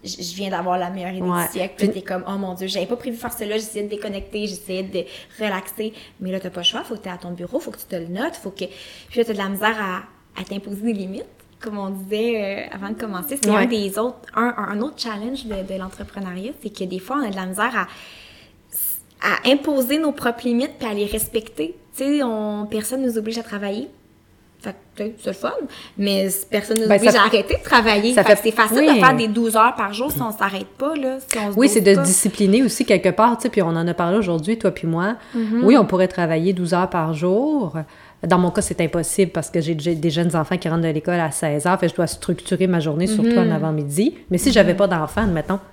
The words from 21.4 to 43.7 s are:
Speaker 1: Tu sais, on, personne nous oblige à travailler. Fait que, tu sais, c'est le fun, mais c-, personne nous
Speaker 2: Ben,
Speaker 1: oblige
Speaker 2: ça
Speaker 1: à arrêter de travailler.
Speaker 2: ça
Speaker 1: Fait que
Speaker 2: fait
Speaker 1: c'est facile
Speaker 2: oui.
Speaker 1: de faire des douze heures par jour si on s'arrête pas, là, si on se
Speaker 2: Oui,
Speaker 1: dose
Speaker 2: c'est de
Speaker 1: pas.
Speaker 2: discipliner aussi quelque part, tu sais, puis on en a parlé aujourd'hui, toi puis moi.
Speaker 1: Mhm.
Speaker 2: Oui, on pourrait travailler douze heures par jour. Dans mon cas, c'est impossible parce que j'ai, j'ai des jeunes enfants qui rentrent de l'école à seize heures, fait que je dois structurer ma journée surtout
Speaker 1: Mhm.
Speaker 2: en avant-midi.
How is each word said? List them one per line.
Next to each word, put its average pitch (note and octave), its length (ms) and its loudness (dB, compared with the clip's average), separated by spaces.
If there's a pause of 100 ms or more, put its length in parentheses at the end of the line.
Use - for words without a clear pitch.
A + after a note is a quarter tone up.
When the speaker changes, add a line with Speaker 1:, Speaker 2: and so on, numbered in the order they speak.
Speaker 1:
Tu C4 60 -4
sais, C#4+ 200 0
on, G#3+ 460 -4
personne A3 340 -4
nous A#3 140 0
oblige A3 200 -4
à A3+ 60 -6
travailler. G#3 440 -6 (760)
Fait - 100 -10
que, - 320 -12
tu - 60 -
sais, A#3 100 -12
c'est - 100 -6
le F#3+ 60 -4
fun, - 160 -4 (460)
mais G3 320 0
c-, - 200 -6
personne A3 320 0
nous A3 60 2
Speaker 2:
Ben, G3+ 80 6
Speaker 1:
oblige G#3 160 6
Speaker 2:
ça A3+ 100 6
Speaker 1:
à G3+ 40 8
arrêter G#3+ 320 2
de - 60 -6
travailler. A3+ 500 4
Speaker 2:
ça G#3 100 8
Speaker 1:
Fait F3+ 100 8
que G3+ 60 6
Speaker 2:
fait A3+ 100 2
Speaker 1:
c'est G#3+ 60 -2
facile A3+ 320 4
Speaker 2:
oui. D4 80 8
Speaker 1:
de A3 40 6
faire B3+ 160 8
des A3+ 120 2
douze A3 280 0
heures A#3 200 6
par G3+ 180 -4
jour B3 180 -4
si C#4+ 100 -4
on A3+ 100 -2
s'arrête G3 340 -4 (120)
pas, D4+ 180 -2
là, C4 240 -2
si - 180 -4
on G#3 140 -2
se G3 60 0
Speaker 2:
Oui, C4 100 8
Speaker 1:
dose - 80 4
Speaker 2:
c'est A3 60 6
de G3 140 8
Speaker 1:
pas. F3+ 60 4
Speaker 2:
discipliner G3 600 4
aussi A#3+ 200 0
quelque F#3 260 4
part, A3+ 280 4
tu - 60 -10
sais, B3 60 0
puis G3+ 120 2
on E3+ 60 2
en E3 200 0
a E3+ 60 0
parlé F3 240 2
aujourd'hui, F3 400 0
toi G3 140 2
puis - 160 -6
moi. F3 280 0 (200)
Speaker 1:
Mhm. A3+ 300 0
Speaker 2:
Oui, A#3+ 120 10
on A3 80 8
pourrait F#3 220 2
travailler E3 460 0
douze F3 200 0
heures F#3 160 2
par E3 240 -2
jour. F#3+ 640 0 (480)
Dans F3+ 140 4
mon F3+ 100 4
cas, - 120 0
c'est - 200 -2
impossible E3 500 0
parce D#3+ 200 -6
que E3+ 100 0
j'ai, D#3+ 180 -2
j'ai E3 140 0
des D#3+ 160 0
jeunes E3 260 0
enfants E3 220 0
qui F3 100 -4
rentrent E3 140 0
de E3 60 2
l'école D#3+ 320 0
à D#3+ 100 0
seize D3 380 -2
heures, F3+ 120 2
fait F3 80 2
que E3 40 0
je - 60 -6
dois E3+ 100 2
structurer - 580 -2
ma F3+ 140 4
journée D#3 280 0
surtout A3 220 2 (100)
Speaker 1:
Mhm. E3 120 4
Speaker 2:
en D#3+ 40 2
avant-midi. D#3 600 0 (160)